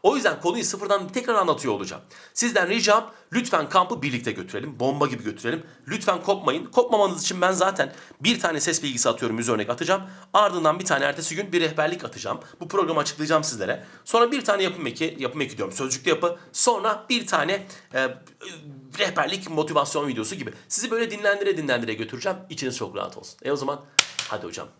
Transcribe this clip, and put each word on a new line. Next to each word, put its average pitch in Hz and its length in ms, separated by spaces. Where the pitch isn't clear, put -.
O 226 120
yüzden 202 260
konuyu 185 220
sıfırdan 196 440
tekrar 240 280
anlatıyor 151 380
olacağım. 92 280
Sizden 214 360
ricam 220 420
lütfen 185 360
kampı 185 320
birlikte 123 300
götürelim. 104 480
Bomba 143 280
gibi 120 160
götürelim. 117 400
Lütfen 190 360
kopmayın. 220 420
Kopmamanız 220 580
için 185 180
ben 180 100
zaten 185 420
bir 208 180
tane 160 200
ses 160 240
bilgisi 131 260
atıyorum, 113 280
yüz 117 120
örnek 107 200
atacağım. 170 320
Ardından 180 460
bir 185 60
tane 139 200
ertesi 151 300
gün 190 180
bir 170 80
rehberlik 156 440
atacağım. 113 340
Bu 170 80
programı 165 320
açıklayacağım 151 440
sizlere. 113 420
Sonra 240 260
bir 277 140
tane 202 180
yapım 175 240
eki, 160 320
yapım 135 220
eki 123 160
diyorum, 95 160
sözcüklü 131 360
yapı. 170 280
Sonra 214 560
bir 233 180
tane, 180 400
e, 131 140
rehberlik, 185 500
motivasyon 151 580
videosu 110 280
gibi. 127 180
Sizi 233 240
böyle 226 200
dinlendire 202 460
dinlendire 120 360
götüreceğim. 110 360
İçiniz 127 280
çok 98 180
rahat 92 220
olsun. - 260
E 135 80
o 143 40
zaman 139 300
hadi 107 180
hocam. 85 220